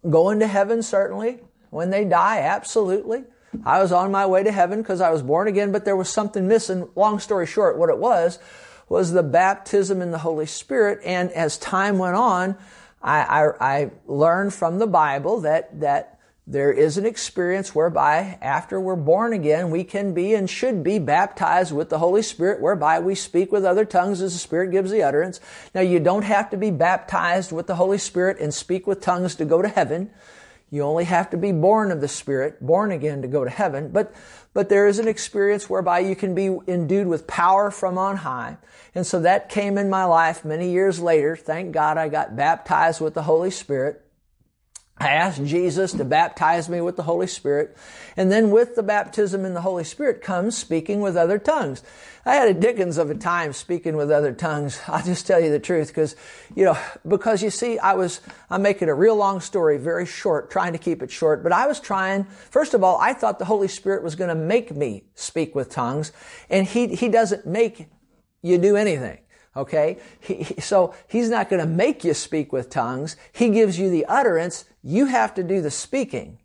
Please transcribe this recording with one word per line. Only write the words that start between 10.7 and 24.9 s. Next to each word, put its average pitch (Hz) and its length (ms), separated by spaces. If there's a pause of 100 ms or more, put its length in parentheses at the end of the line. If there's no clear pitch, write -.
And 180 260
as 160 260
time 196 420
went 180 160
on, 196 420 (440)
I, 147 200
I, 143 540
I 143 160 (160)
learned 170 460
from 175 260
the 226 80
Bible 160 540
that, 160 400
that 143 320 (320)
there 139 280
is 151 240
an 202 80
experience 190 680
whereby 160 680
after - 360
we're 185 200
born 180 340
again, 165 400
we 175 140
can 202 280
be 185 200
and 190 160
should 226 340
be 196 160
baptized 165 720
with 151 180
the 156 100
Holy 180 220
Spirit, 190 400
whereby 160 380
we 185 160
speak 185 340
with 202 140
other 190 220
tongues 190 360
as 185 120
the 175 60
Spirit 180 320
gives 190 200